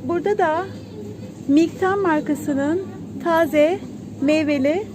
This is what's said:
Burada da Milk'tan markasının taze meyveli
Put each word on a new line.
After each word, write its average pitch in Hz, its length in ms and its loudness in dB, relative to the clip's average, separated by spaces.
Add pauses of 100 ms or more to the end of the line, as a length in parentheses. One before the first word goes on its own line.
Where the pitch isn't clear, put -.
Burada 392 300 0
da 339 260 2 (840)
Milk'tan 339 500 2
markasının 302 840 0 (420)
taze 330 540 4 (420)
meyveli 302 760 2